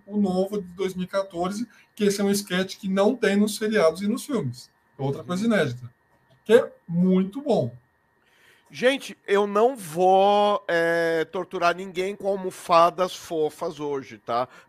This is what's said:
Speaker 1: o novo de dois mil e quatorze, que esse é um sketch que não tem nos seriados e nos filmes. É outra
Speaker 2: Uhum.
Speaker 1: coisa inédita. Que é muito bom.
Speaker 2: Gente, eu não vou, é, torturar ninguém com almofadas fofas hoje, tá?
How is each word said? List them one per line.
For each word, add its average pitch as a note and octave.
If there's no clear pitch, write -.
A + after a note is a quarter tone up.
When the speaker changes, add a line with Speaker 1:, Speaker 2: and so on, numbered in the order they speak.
Speaker 1:
o G3+
novo G3
de F3+
dois F#3
mil F#3
e F3+
quatorze, G3
que G#3
esse G3+
é G3+
um G3
sketch F#3+
que G3
não G3+
tem G3
nos G#3
seriados F#3+
e G3+
nos B3
filmes. D#3
É C#3
outra C#3
Speaker 2:
Uhum. A2+
Speaker 1:
coisa F#3
inédita. E3+
Que -
é -
muito F#3
bom. E3
Speaker 2:
Gente, G#3
eu G3+
não A3
vou, G3
é, E3
torturar F3
ninguém F#3
com G3
almofadas F3+
fofas D#3
hoje, C3+
tá? B2